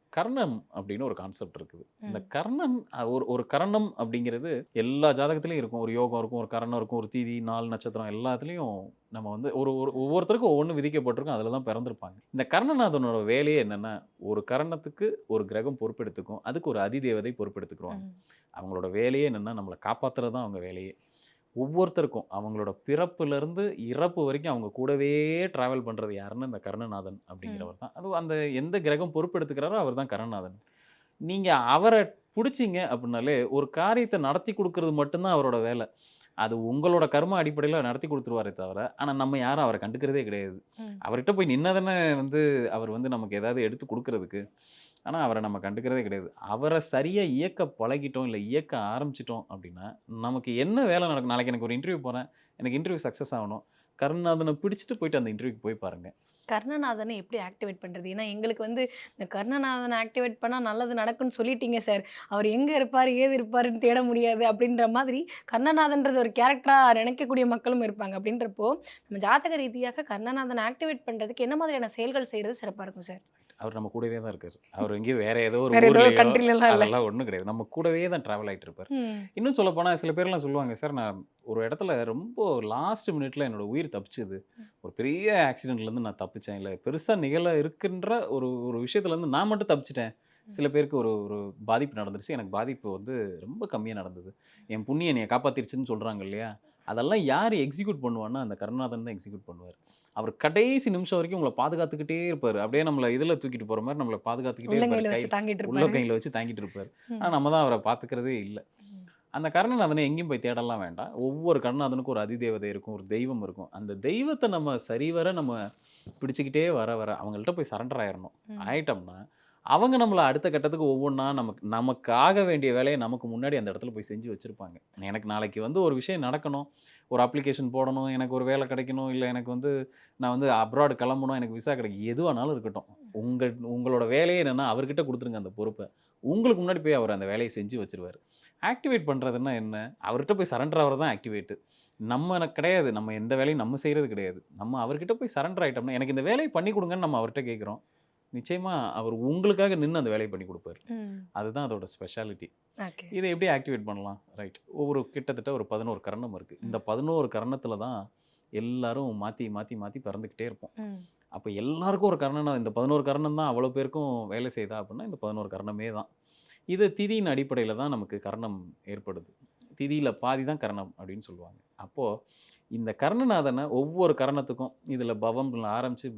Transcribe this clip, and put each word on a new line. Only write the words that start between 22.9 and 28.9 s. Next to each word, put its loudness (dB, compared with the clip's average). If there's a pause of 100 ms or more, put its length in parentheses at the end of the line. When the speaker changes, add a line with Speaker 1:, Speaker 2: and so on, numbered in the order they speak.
Speaker 1:
இறப்பு 0
வரைக்கும் -2
அவங்க -4
கூடவே 0 (340)
டிராவல் -2
பண்றது -6
யாருன்னா, -8
இந்த -8
கர்ணநாதன் -8
அப்படிங்கிறவர் -12
Speaker 2:
ம். -20
Speaker 1:
தான். -14
அதுவும் -4
அந்த 0
எந்த -2
கிரகம் 2